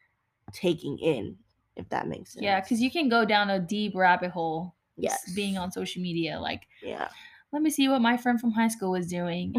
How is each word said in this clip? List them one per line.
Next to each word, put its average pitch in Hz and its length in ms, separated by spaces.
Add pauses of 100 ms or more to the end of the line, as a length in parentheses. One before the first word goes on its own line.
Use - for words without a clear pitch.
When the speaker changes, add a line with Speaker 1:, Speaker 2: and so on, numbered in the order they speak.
(520)
Speaker 1:
taking 143 460
in, 139 400 (380)
if - 140
that - 180
makes - 280
Speaker 2:
Yeah, 202 200
Speaker 1:
sense. 190 120
Speaker 2:
'cause 226 120
you 254 100
can 311 180
go 233 160
down 208 260
a 190 100
deep 208 340
rabbit 180 380
hole 165 420 (260)
just 175 340
being 202 200
Speaker 1:
Yes. 185 80
Speaker 2:
on 185 100
social 180 300
media, 165 380
like, - 280 (140)
Speaker 1:
Yeah. - 280 (420)
Speaker 2:
"Let 302 100
me 311 80
see 277 180
what 269 140
my 233 140
friend 240 240
from 233 120
high 226 160
school 190 240
was 180 160
doing." 175 500